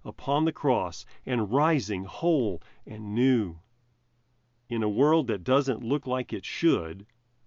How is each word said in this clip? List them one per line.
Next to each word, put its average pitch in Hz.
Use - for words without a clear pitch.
upon 139
the 160
cross 107
and 113
rising 117
whole 123
and 107
new. 113
In 117
a 107
world 143
that 98
doesn't 131
look 135
like 127
it 98
should, 98